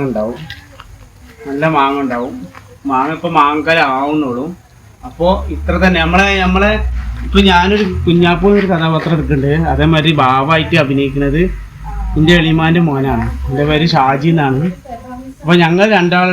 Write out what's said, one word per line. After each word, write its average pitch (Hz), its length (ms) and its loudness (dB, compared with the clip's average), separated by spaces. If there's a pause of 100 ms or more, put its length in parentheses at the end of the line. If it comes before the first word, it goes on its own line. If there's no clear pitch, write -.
ഉണ്ടാവും, 110 300 -6 (1080)
നല്ല 143 180 -2 (120)
മാങ്ങ 139 260 0
ഉണ്ടാവും. 123 300 -6 (580)
മാങ്ങ 143 260 -2
ഇപ്പൊ 170 120 -4 (100)
മാങ്ങക്കാലം 151 440 0 (140)
ആവുന്നുള്ളൂ. 143 480 -4 (600)
അപ്പോ 170 200 -2 (280)
ഇത്ര - 180 -4 (100)
തന്നെ. 180 220 4
നമ്മളെ, 190 240 2 (160)
നമ്മളെ 196 260 2 (540)
ഇപ്പൊ - 120 0 (140)
ഞാനൊരു 196 320 2 (220)
കുഞ്ഞാപ്പൂ 175 420 4
എന്നൊരു 202 240 2
കഥാപാത്രം 160 460 0
എടുക്കുന്നുണ്ട്, 147 520 0
അതേമാതിരി 156 420 2 (120)
ബാബായിട്ട് 143 580 2
അഭിനയിക്കുന്നത് 139 580 0 (760)
എൻ്റെ 156 220 4
എളിമാൻ്റെ 160 460 2
മോനാണ്, 135 380 -2 (240)
എൻ്റെ 139 200 -2
പേര് 151 260 2
ഷാജി 139 380 2
എന്നാണ്. 139 280 0 (800)
അപ്പൊ 170 220 2
ഞങ്ങൾ 175 240 2 (100)
രണ്ടാൾ 180 360 2